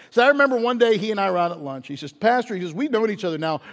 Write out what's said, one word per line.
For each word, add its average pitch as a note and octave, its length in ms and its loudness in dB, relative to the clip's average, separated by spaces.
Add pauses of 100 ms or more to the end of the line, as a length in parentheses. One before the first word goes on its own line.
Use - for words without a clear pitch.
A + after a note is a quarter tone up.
(100)
So A#3 120 4
I C4 60 6
remember C#4+ 280 4
one A#3+ 220 0
day A3+ 180 4
he G#3+ 140 -4
and G#3 80 -2
I G3 100 0
were F3+ 100 0
out E3+ 120 0
at E3+ 100 -12
lunch. C3+ 280 -12
He C#3+ 80 -12
says, C#3+ 160 -14
"Pastor," A#3+ 420 0
he F#3 60 -6
says, F3 120 -8
"we've C4+ 180 -4
known A3 200 0
each G3+ 140 -8
other E3 120 -4
now D#3 260 -4 (100)